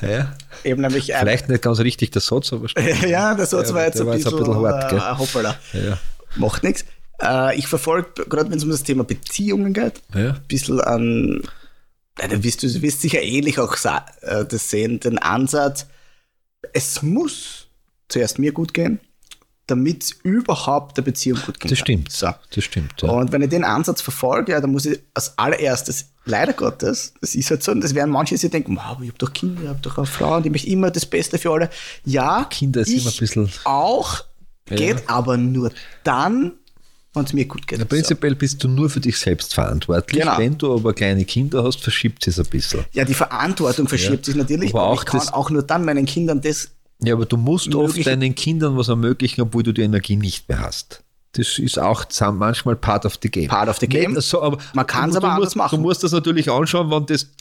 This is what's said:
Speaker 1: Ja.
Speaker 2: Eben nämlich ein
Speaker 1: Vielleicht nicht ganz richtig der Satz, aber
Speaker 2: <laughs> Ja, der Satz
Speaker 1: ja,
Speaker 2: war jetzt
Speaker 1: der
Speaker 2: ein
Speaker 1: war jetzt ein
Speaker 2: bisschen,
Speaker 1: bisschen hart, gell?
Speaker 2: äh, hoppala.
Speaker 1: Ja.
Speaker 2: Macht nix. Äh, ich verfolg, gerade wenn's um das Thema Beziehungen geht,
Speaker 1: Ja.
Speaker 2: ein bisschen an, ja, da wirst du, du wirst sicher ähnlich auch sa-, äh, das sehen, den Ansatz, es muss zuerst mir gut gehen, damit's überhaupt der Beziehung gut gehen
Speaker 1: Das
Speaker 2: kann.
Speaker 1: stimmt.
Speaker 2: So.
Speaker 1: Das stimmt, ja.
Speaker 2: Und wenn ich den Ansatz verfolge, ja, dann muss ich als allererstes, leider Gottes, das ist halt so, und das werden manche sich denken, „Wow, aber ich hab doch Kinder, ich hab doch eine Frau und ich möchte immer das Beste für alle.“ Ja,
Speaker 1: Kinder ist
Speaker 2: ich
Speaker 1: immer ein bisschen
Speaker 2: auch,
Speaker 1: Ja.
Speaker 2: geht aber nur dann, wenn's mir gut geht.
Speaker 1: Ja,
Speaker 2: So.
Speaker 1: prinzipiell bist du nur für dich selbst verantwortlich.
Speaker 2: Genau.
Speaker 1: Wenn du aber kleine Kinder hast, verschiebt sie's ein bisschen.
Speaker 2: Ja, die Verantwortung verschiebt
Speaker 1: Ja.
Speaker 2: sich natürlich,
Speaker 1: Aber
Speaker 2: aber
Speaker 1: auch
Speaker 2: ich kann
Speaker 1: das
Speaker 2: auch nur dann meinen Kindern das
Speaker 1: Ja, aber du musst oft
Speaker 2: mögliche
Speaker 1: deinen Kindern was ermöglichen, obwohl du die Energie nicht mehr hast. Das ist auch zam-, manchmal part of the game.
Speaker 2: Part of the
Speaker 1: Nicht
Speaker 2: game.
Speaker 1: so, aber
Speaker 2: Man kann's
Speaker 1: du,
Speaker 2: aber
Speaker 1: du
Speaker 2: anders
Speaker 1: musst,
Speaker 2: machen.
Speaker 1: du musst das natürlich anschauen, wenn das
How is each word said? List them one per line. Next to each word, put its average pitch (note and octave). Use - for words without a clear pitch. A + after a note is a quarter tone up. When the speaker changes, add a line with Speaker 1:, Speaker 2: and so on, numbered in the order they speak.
Speaker 1:
Ja. C3+
Speaker 2:
Eben C3+
nämlich C3+
ein C3+
Speaker 1:
Vielleicht B2
nicht B2
ganz A#2
richtig A#2
der -
Satz, -
aber A#2
Speaker 2:
<laughs> D#3+
Ja, G#3
der G3
Satz F3
Speaker 1:
ja, F3+
Speaker 2:
war E3
jetzt E3
Speaker 1:
der A2+
Speaker 2:
ein A2+
Speaker 1:
war A#2
jetzt G#2+
ein A2+
Speaker 2:
bisschen, D3+
Speaker 1:
bisschen G#2+
hart, -
gell? G2
Speaker 2:
äh, A2+
hoppala. B2
Speaker 1:
Ja. F#2+
Speaker 2:
Macht -
nix. F#3+
Äh, C3
ich C#3
verfolg, D#3+
gerade D3+
wenn's D#3
um D3+
das D3
Thema C3
Beziehungen -
geht, A3
Speaker 1:
Ja. G#2
Speaker 2:
ein C#3
bisschen C3+
an, A#2
ja, -
da G#2
wirst A#2+
du, C#3
du C3+
wirst D3
sicher D#3
ähnlich C#3+
auch A#2
sa-, -
äh, G#2
das -
sehen, A2
den A#2+
Ansatz, C#3
es -
muss A3+
zuerst -
mir C#3+
gut E3
gehen, -
damit's C#3
überhaupt E3
der -
Beziehung B2+
gut -
gehen F2
Speaker 1:
Das C3
Speaker 2:
kann. -
Speaker 1:
stimmt. F2+
Speaker 2:
So. -
Speaker 1:
Das G2+
stimmt, -
ja. -
Speaker 2:
Und B2
wenn C#3
ich C#3+
den E3+
Ansatz -
verfolge, C#3
ja, D3+
dann C#3
muss C#3
ich D3
als -
allererstes, C3
leider B2+
Gottes, -
das -
ist C3+
halt D3+
so, -
und B2
das D3+
werden D3
manche C#3+
sich -
denken, D#3+
„Wow, -
aber B2+
ich A#2+
hab -
doch C#3
Kinder, F3+
ich D3
hab C#3+
doch -
eine C#3
Frau D3+
und E3+
ich D#3
möchte -
immer F#3
das F3+
Beste E3+
für E3+
alle.“ E3
Ja, C#3
Speaker 1:
Kinder C3
ist G#2
Speaker 2:
ich C3
Speaker 1:
immer A#2+
ein -
bisschen G#2+
Speaker 2:
auch, D#3+
Speaker 1:
Ja. G2
Speaker 2:
geht C3
aber B2
nur B2
dann, A3
wenn's C#3+
mir C#3
gut -
geht. -
Speaker 1:
Ja, A2
Speaker 2:
So. -
Speaker 1:
prinzipiell D3
bist C#3
du C3
nur C#3
für C#3
dich B2
selbst -
verantwortlich. F2
Speaker 2:
Genau. D3+
Speaker 1:
Wenn B2+
du C#3+
aber A2
kleine G2
Kinder C3+
hast, B2+
verschiebt -
sie's F2
ein E2+
bisschen. -
Speaker 2:
Ja, C3+
die C3
Verantwortung C#3
verschiebt B2+
Speaker 1:
Ja. C#3+
Speaker 2:
sich -
natürlich, D3
Speaker 1:
Aber A2
Speaker 2:
aber G2
Speaker 1:
auch B2
Speaker 2:
ich -
kann C3
Speaker 1:
das -
Speaker 2:
auch C#3
nur D3+
dann E3
meinen C#3+
Kindern D#3
das D3+
Speaker 1:
Ja, A#2
aber A2+
du A#2
musst D3
oft D3
Speaker 2:
mögliche D#3+
Speaker 1:
deinen C3
Kindern D#3
was A#2+
ermöglichen, A#2+
obwohl A#2
du A2+
die G#2+
Energie G#2
nicht G2+
mehr A#1+
hast. -
Das -
ist -
auch G#2
zam-, G2+
manchmal A#2
part G#2
of -
the A2
game. D#2
Speaker 2:
Part G#2+
of G#2
the B2
Speaker 1:
Nicht C3+
Speaker 2:
game. F3
Speaker 1:
so, F3
aber D3
Speaker 2:
Man C3
kann's D3
Speaker 1:
du, F3+
Speaker 2:
aber F#3+
Speaker 1:
du F3
Speaker 2:
anders F#3+
Speaker 1:
musst, -
Speaker 2:
machen. D#3
Speaker 1:
du D#3
musst F3
das E3+
natürlich E3
anschauen, D#3
wenn D3+
das D3+